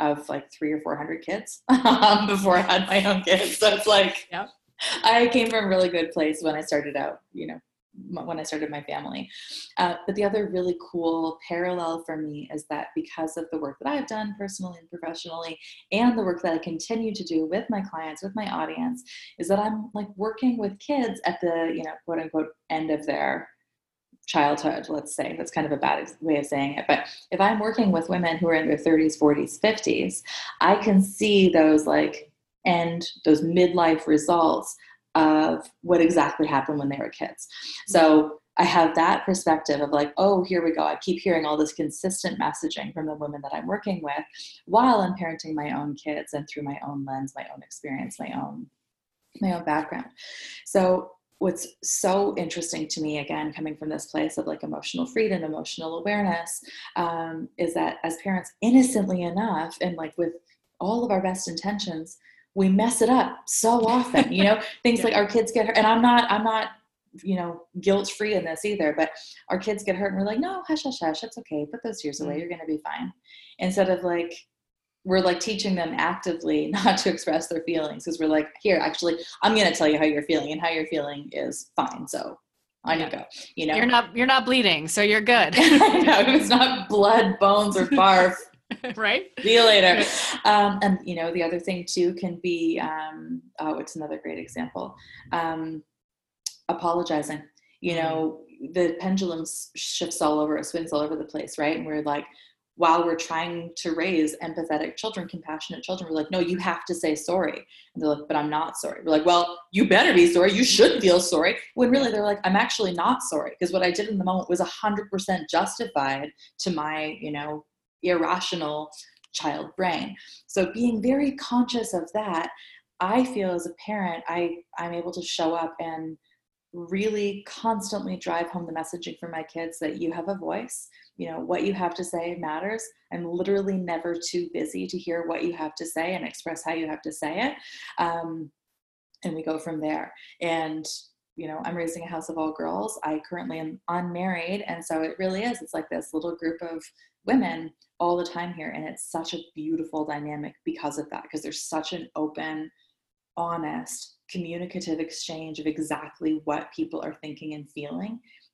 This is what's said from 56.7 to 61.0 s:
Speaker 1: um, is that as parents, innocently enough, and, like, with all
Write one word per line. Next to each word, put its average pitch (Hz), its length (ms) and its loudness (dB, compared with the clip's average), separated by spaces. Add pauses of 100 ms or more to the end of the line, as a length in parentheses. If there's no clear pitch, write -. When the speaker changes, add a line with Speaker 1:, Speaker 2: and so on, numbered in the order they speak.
Speaker 1:
um, 165 540 -4 (100)
is 170 160 -2
that 160 300 -2
as 165 140 -4
parents, 190 420 -4
innocently 220 640 4
enough, 175 580 -2
and, 175 160 -2
like, 160 200 -10
with 170 180 -2 (440)
all 233 260 -2